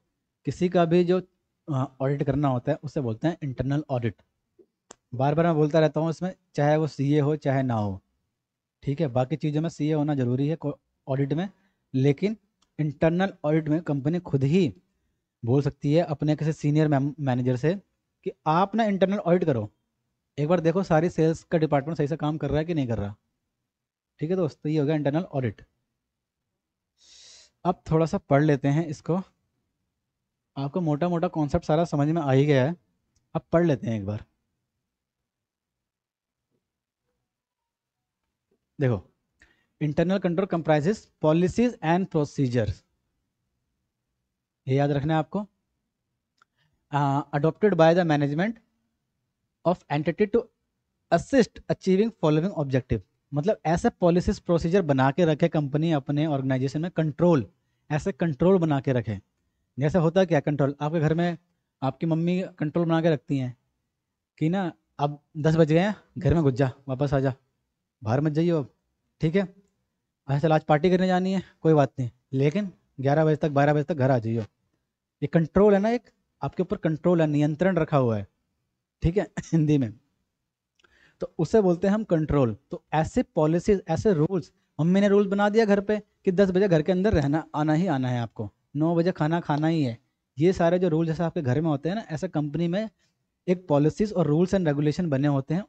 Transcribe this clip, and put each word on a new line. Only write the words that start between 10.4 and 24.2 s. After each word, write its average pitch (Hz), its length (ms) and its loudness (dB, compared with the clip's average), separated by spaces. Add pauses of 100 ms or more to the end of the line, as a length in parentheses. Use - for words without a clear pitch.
है 160 80 -4
को-, 147 180 -8 (340)
ऑडिट 139 260 -2
में, 180 160 -6 (440)
लेकिन 143 440 0 (420)
इंटरनल 165 540 0 (120)
ऑडिट 156 240 0
में 156 120 0
कंपनी 151 400 -2
खुद 139 240 -4
ही 151 280 2 (680)
बोल 123 180 2
सकती 143 320 -2
है 170 120 4
अपने 151 300 -2
किसी 151 180 -2
सीनियर 151 340 2
मैम-, 143 320 0
मैनेजर 127 360 0
से 151 200 0 (500)
कि - 60 -8 (160)
आप 185 280 0
ना 226 80 0
इंटरनल 196 340 0
ऑडिट 180 280 2
करो, 117 240 0 (680)
एक 147 100 -2
बार 180 120 2
देखो 165 240 0
सारी 165 260 2
सेल्स 160 340 0
का - 140 -2
डिपार्टमेंट 151 400 -2
सही 147 100 -2
से 156 100 -6
काम 151 200 -4
कर 143 120 -6
रहा 143 100 -2
है 156 60 -4
कि 170 80 -6
नहीं 139 140 -2
कर 113 100 -4
रहा, 101 180 -6 (1040)
ठीक 151 100 -6